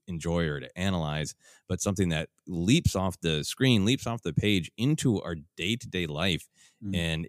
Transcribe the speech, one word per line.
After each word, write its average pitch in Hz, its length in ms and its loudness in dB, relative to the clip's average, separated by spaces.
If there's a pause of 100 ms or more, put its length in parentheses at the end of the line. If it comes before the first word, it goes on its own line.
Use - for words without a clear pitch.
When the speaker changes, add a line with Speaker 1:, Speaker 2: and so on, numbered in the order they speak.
Speaker 1:
enjoy 85 400 0
or 71 140 -2
to 64 180 -12
analyze, 80 560 -2 (340)
but 92 120 -4
something 95 300 2
that 80 180 -2 (180)
leaps 90 480 2
off 92 260 -2
the 78 240 0
screen, 123 400 4
leaps 127 220 0
off 117 160 -4
the - 120 -2
page 98 420 2
into 123 460 2
our 85 140 -6 (200)
day-to-day 92 500 -2
life, 78 420 0 (340)
Speaker 2:
Mm. 95 180 -2
Speaker 1:
and 82 280 -2